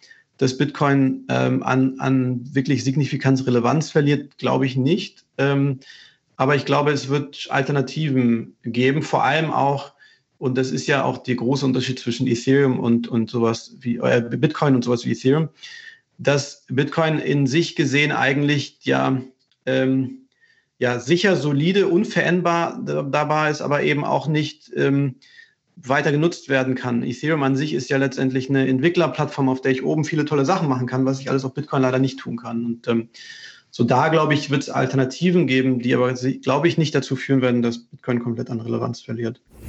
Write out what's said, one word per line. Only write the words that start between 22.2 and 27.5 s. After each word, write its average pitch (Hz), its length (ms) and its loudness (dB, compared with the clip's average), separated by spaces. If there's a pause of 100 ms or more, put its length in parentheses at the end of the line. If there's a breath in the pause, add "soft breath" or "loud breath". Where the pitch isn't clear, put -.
ist, 151 120 -4
aber 143 220 0
eben 147 200 0
auch 139 240 -2
nicht, 151 480 -2
ähm, 139 400 2 (600 loud breath)
weiter 147 360 0
genutzt 156 340 0
werden 131 260 0
kann. 123 300 -2
Ethereum 147 400 -2
an 135 140 2